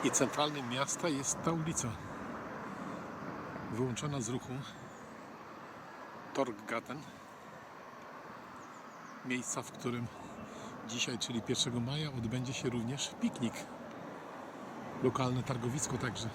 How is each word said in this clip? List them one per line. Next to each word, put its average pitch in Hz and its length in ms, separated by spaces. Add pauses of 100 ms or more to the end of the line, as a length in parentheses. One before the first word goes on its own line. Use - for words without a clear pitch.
i 127 80
centralnym 143 580
miasta 135 400
jest 139 360
ta 165 60
ulica, 160 400 (1800)
wyłączona 127 500
z 107 80
ruchu 127 240 (1800)
Torggaten, 117 680 (2250)
miejsca, 127 360
w - 100
którym 120 360 (800)
dzisiaj, 120 320
czyli 117 220
pierwszego 123 380
maja, 147 300
odbędzie 123 440
się - 160
również 120 420 (100)
piknik. 160 320 (1500)
Lokalne 127 400
targowisko 123 540
także. 113 380